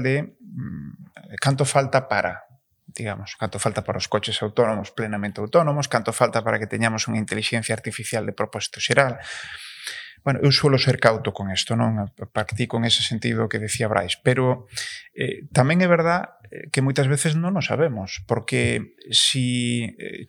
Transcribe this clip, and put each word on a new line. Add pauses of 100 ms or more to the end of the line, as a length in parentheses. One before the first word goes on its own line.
de,
mm,
canto
falta
para, (400)
digamos,
canto
falta
para
os
coches
autónomos,
plenamente
autónomos,
canto
falta
para
que
teñamos
unha
inteligencia
artificial
de
propósito
xeral. (1040)
Bueno,
eu
suelo
ser
cauto
con
isto,
non? (240)
Partí
con
ese
sentido
que
decía
Brais,
pero, (480)
eh,
tamén
é
verdad,
eh,
que
moitas
veces
non
o
sabemos,
porque (160)
si, (160)
eh,